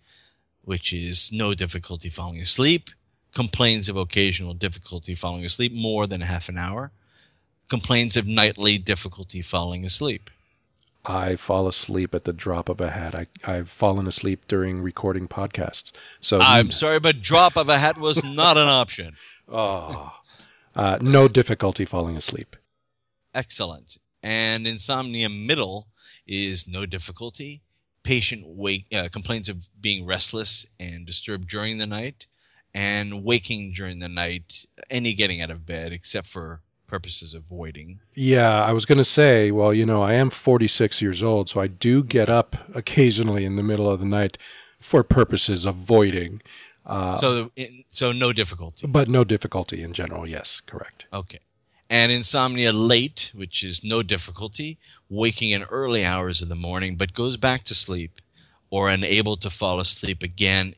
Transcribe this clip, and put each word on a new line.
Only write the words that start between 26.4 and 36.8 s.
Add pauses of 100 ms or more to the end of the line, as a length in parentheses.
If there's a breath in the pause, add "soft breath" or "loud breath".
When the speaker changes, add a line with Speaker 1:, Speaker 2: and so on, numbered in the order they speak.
Speaker 1:
no
difficulty. (420)
Patient
wake, (100)
uh,
complains
of (120)
being
restless (140)
and
disturbed
during
the
night, (460)
and
waking
during
the
night, (260)
any
getting
out
of
bed
except
for (260)